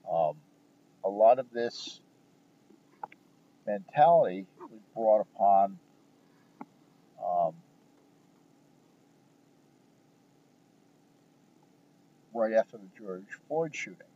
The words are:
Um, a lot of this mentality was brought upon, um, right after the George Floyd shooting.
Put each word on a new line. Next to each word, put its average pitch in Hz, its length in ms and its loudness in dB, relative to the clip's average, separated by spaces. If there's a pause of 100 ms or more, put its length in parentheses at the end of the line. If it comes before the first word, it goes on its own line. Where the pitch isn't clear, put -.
(100)
Um, 80 240 -2 (680)
a 95 40 -2
lot 110 300 4
of 127 140 -10
this - 480 -8 (1600)
mentality 104 800 2 (120)
was - 220 -20 (140)
brought 110 260 4
upon, 98 560 2 (1500)
um, 87 300 -2 (4000)
right 110 200 -2
after 110 240 -2
the 98 100 -20 (100)
George 95 260 -12 (240)
Floyd 156 280 -4
shooting. - 400 -16